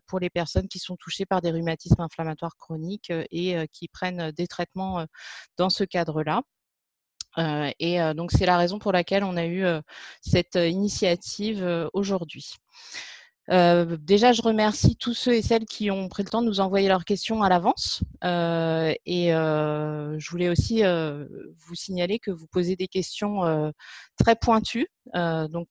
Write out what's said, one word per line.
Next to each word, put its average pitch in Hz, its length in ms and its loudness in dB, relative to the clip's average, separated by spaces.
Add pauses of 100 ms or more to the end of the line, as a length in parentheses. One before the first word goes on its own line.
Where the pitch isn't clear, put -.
pour 185 140 -4
les 180 100 -2
personnes 170 380 -2
qui 185 100 -14
sont 180 180 -10
touchées - 300 -8
par 185 160 0
des 170 80 0
rhumatismes 165 500 2
inflammatoires 160 560 -6
chroniques, 165 540 -10
heu, 165 200 -4
et, 175 260 -2
heu, 160 160 -2
qui - 160 -14
prennent 175 440 -6
des 175 140 -4
traitements, 190 540 -6
heu, 160 60 -6 (520)
dans 185 120 2
ce 196 140 -2
cadre-là. 160 580 -2 (960)
Heu, 151 420 -2
et, 170 220 0
heu, 156 120 0
donc 170 180 -6
c'est 190 140 2
la 180 120 4
raison 175 200 0
pour 208 140 -2
laquelle 190 320 2
on 180 120 -4
a 170 100 -2
eu, 180 180 -2
heu, 160 180 0 (400)
cette - 340 2
initiative, 190 1080 0
heu, 170 300 -2
aujourd'hui. 190 600 -4 (960)
Heu, 175 500 4
déjà, 208 320 6
je 226 80 0
remercie 214 560 4
tous 240 180 -4
ceux 247 200 2
et 220 80 4
celles 226 240 2
qui 208 240 -4
ont 190 180 -2
pris 202 140 -4
le 190 80 -10
temps 226 120 0
de 233 40 2
nous 196 140 0
envoyer 196 280 2
leurs 185 160 2
questions 214 380 -2
à 190 60 6
l'avance. 180 520 2 (240)
Heu, 165 720 0 (100)
et, 175 300 2
heu, 151 840 0
je - 120 -10
voulais 175 180 0
aussi, 214 360 2
heu, 156 440 0 (300)
vous 160 160 -18
signaler 180 460 -4
que 202 100 -6
vous 160 160 -8
posez 180 300 0
des 185 100 -4
questions, 196 580 -2
heu, 151 280 0 (440)
très 226 200 6
pointues. 226 500 2 (300)
Heu, 160 320 0
donc, 170 220 -8